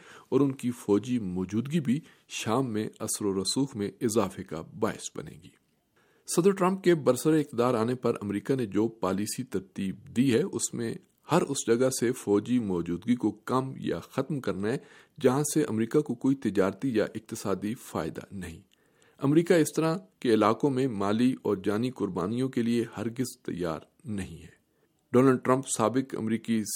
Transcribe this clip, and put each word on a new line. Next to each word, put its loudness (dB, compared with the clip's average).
اور 2
ان 4
کی -4
فوجی 0
موجودگی -2
بھی 0
شام -2
میں -4
اثر -4
و 0
رسوخ -2
میں -4
اضافے 0
کا -8
باعث -4
بنے -12
گی۔ -20
صدر 6
ٹرمپ 0
کے 6
برسر 2
اقتدار 2
آنے 0
پر 0
امریکہ -2
نے -2
جو 2
پالیسی -2
ترتیب -6
دی 4
ہے، 4
اس -4
میں -6
ہر 4
اس -4
جگہ 4
سے 0
فوجی 2
موجودگی -2
کو 0
کم -4
یا -4
ختم -4
کرنا -4
ہے، -2
جہاں 4
سے 2
امریکہ -2
کو -4
کوئی 0
تجارتی 0
یا 2
اقتصادی -6
فائدہ -8
نہیں۔ -12
امریکہ 4
اس 4
طرح 0
کے 4
علاقوں 4
میں 0
مالی 2
اور 0
جانی 0
قربانیوں -2
کے -2
لیے 2
ہرگز -4
تیار -4
نہیں -8
ہے۔ -20
ڈونلڈ 6
ٹرمپ 2
سابق 0
امریکی -2